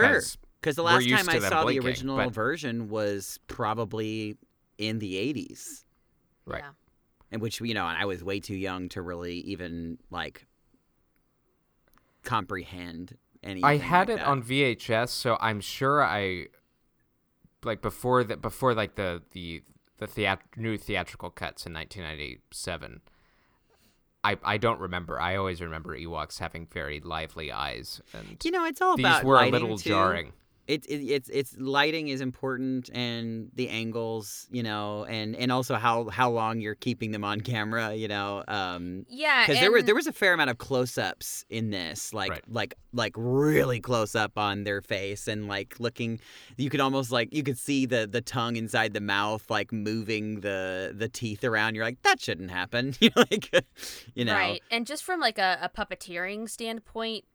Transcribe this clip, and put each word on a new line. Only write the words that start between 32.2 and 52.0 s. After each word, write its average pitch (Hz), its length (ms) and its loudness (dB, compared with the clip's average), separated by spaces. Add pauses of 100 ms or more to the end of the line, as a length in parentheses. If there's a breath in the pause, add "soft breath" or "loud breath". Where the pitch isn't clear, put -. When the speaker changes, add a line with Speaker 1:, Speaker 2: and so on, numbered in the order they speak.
Speaker 1:
important, 131 720 -4
and 117 600 -4
the 127 140 -2
angles, 113 840 -6
you 123 140 -4
know, 104 460 -4
and, 107 260 -4
and 123 160 0
also 127 240 2
how, 117 320 2
how 120 240 2
long 113 300 0
you're 107 120 -4
keeping 113 380 -2
them 104 140 -4
on 104 160 0
camera, 110 520 0
you 110 140 -4
know. 101 400 -2
Um, 90 600 -4
Speaker 3:
Yeah, 262 360 4
Speaker 1:
'cause 220 140 6
there 262 140 8
was, 240 60 10
Speaker 3:
and - 100 2
Speaker 1:
there 214 60 8
was 302 120 2
a - 60 -2
fair 190 180 4
amount 151 200 4
of 117 80 -4
close-ups - 920 -2
in 110 220 -2
this, 90 420 -6
like, 98 180 -2
Speaker 2:
Right. - 180 -6
Speaker 1:
like, 110 260 -4 (180)
like, 113 240 0
really 135 640 4
close 113 340 0
up 107 220 0
on 101 260 0
their 101 180 0
face 98 460 -4
and, 107 220 -4
like, 98 320 -6
looking. 113 400 -2 (340 loud breath)
You 131 140 0
could 143 100 2
almost, 135 320 2
like, 120 220 0
you 151 100 0
could 127 140 0
see 139 280 2
the, 117 240 2
the 117 120 -2
tongue 117 340 -2
inside 113 380 0
the 104 80 -2
mouth, 104 480 0
like, 104 240 -2
moving 107 680 -2
the, 95 540 -4
the 107 140 -4
teeth 110 340 -6
around. 110 320 2
You're 110 80 -2
like, 120 200 -4